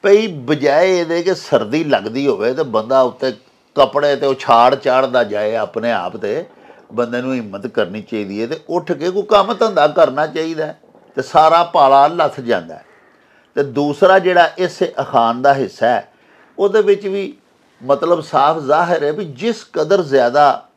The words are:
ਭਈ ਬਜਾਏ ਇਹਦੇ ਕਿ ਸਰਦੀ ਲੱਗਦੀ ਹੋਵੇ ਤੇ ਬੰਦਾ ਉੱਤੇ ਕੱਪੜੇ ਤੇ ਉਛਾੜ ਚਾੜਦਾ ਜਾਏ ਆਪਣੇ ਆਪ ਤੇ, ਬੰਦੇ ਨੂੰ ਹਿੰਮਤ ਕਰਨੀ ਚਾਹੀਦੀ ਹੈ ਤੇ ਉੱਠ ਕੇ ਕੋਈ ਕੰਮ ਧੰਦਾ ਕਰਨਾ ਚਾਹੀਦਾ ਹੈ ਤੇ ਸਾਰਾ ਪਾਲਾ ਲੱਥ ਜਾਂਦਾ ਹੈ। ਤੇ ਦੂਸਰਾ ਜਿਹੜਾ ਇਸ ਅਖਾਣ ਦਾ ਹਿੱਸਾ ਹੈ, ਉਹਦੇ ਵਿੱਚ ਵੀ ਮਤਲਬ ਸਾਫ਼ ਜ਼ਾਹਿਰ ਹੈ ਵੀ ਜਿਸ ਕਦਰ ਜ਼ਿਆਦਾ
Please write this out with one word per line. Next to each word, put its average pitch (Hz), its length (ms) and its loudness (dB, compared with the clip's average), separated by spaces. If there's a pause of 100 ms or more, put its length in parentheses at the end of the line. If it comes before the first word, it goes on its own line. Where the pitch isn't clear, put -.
ਭਈ 208 240 4
ਬਜਾਏ 151 720 0
ਇਹਦੇ 170 240 -2
ਕਿ 185 120 0
ਸਰਦੀ 127 480 -2
ਲੱਗਦੀ 123 440 -2
ਹੋਵੇ 110 260 -2
ਤੇ 151 100 -4
ਬੰਦਾ 120 380 0
ਉੱਤੇ 127 300 -2 (440)
ਕੱਪੜੇ 143 400 2
ਤੇ 135 100 -4
ਉਛਾੜ 127 500 2
ਚਾੜਦਾ 127 480 0
ਜਾਏ 107 320 -4
ਆਪਣੇ 110 360 -4
ਆਪ 90 260 -6
ਤੇ, 110 280 -6 (480)
ਬੰਦੇ 120 280 -4
ਨੂੰ 131 120 -6
ਹਿੰਮਤ 104 340 -10
ਕਰਨੀ 110 340 -6
ਚਾਹੀਦੀ 104 400 -8
ਹੈ 117 60 -6
ਤੇ 156 120 -8 (100)
ਉੱਠ 175 220 -4
ਕੇ 156 180 -4
ਕੋਈ 190 140 -4
ਕੰਮ 208 300 0
ਧੰਦਾ 190 340 0
ਕਰਨਾ 147 400 0
ਚਾਹੀਦਾ 160 380 -6
ਹੈ 151 140 -14 (360)
ਤੇ 135 60 -6
ਸਾਰਾ 160 420 4
ਪਾਲਾ 139 440 4
ਲੱਥ 160 320 -2
ਜਾਂਦਾ 90 360 -4
ਹੈ। - 100 -20 (680)
ਤੇ 143 80 0
ਦੂਸਰਾ 147 560 2
ਜਿਹੜਾ 175 380 2
ਇਸ 180 260 -4
ਅਖਾਣ 120 580 0
ਦਾ 139 120 4
ਹਿੱਸਾ 117 340 -2
ਹੈ, 117 220 -2 (500)
ਉਹਦੇ 202 220 2
ਵਿੱਚ 196 260 0
ਵੀ 196 260 -6 (500)
ਮਤਲਬ 156 380 0
ਸਾਫ਼ 156 380 0
ਜ਼ਾਹਿਰ 156 440 0
ਹੈ 147 80 -2
ਵੀ 190 140 -8
ਜਿਸ 165 380 -8 (100)
ਕਦਰ 170 280 0
ਜ਼ਿਆਦਾ 135 640 2 (120)